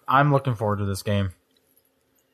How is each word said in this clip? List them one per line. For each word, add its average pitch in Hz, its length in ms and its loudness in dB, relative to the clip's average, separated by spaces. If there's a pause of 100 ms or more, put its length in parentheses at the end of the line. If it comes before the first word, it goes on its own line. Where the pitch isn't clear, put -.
I'm 139 240 4
looking 131 240 0
forward 104 240 -2
to 101 60 -4
this 98 180 -6
game. 101 280 -2 (1040)